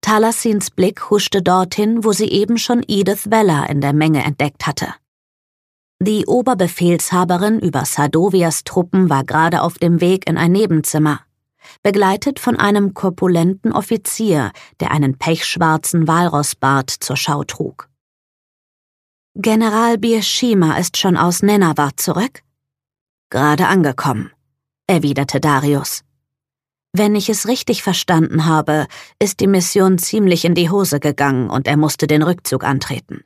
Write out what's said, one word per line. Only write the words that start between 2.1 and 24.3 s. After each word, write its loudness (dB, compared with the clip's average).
sie -2
eben 0
schon -2
Edith -2
Weller 2
in 0
der 0
Menge 2
entdeckt -4
hatte. -6
Die 0
Oberbefehlshaberin 0
über -2
Sadovias 0
Truppen 0
war 2
gerade 0
auf -2
dem 2
Weg 0
in -2
ein 2
Nebenzimmer, 0
begleitet 0
von 0
einem 2
korpulenten 0
Offizier, -2
der -2
einen 0
pechschwarzen 0
Walrossbart 0
zur -6
Schau -4
trug. -10
„General 2
Biershima 2
ist -4
schon 2
aus 0
Nenava 2
zurück?“ -4
„Gerade 0
angekommen“, 0